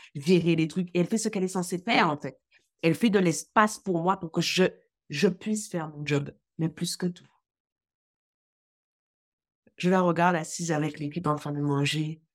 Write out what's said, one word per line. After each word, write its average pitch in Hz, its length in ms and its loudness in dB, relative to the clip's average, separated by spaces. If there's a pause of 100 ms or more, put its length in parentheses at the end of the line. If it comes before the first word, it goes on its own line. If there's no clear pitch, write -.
(160)
gérer 165 400 4
les 160 120 0
trucs. 180 260 -4
Et - 40 0
elle 175 80 2
fait 226 100 -2
ce 214 120 -2
qu'elle 196 160 -2
est 185 40 0
censée 180 300 -4
faire, 226 320 2
en 147 80 -2
fait. - 200 -12 (440)
Elle 165 140 4
fait 240 120 2
de 202 120 4
l'espace 190 580 2
pour 170 240 -2
moi 190 160 0
pour 165 140 -10
que 170 100 0
je, 180 220 2 (440)
je 147 200 2
puisse 214 420 -4
faire 160 180 -6
mon 147 160 -10
job. 143 320 -2 (220)
Mais 160 100 0
plus 170 280 -6
que 180 100 -4
tout. 175 180 -8 (2500)
Je 180 140 0
la 185 120 4
regarde 175 340 2
assise 165 340 -6
avec 151 300 -2
l'équipe 151 260 -6
en 151 100 0
train 147 160 -6
de 147 80 -4
manger. « 147 640 -2 (120)